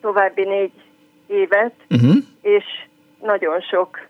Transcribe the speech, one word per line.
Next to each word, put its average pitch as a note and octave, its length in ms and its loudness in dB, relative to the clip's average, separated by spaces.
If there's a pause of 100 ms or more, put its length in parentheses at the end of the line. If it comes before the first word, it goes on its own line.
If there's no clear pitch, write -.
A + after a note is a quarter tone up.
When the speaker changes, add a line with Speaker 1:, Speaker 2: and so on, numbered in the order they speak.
Speaker 1:
további G3 440 -2
négy G3 280 -4 (540)
évet, G3+ 460 0 (160)
Speaker 2:
Mhm. B2 220 4 (320)
Speaker 1:
és G#3 220 2 (600)
nagyon F#3 360 -2
sok F3+ 500 -4